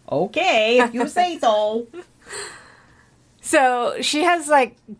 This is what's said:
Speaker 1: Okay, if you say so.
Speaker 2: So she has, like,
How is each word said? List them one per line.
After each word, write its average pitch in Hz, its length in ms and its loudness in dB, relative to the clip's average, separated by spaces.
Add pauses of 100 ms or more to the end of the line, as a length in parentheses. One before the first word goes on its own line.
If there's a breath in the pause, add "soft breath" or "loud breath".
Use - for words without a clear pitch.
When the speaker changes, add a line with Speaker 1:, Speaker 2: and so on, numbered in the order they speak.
(120)
Speaker 1:
Okay, 233 680 0
if 240 140 0
you 254 140 -2
say 349 300 -2
so. 220 480 0 (1600 loud breath)
Speaker 2:
So 254 600 2
she 302 220 -2
has, 349 240 0
like, 269 280 2 (240)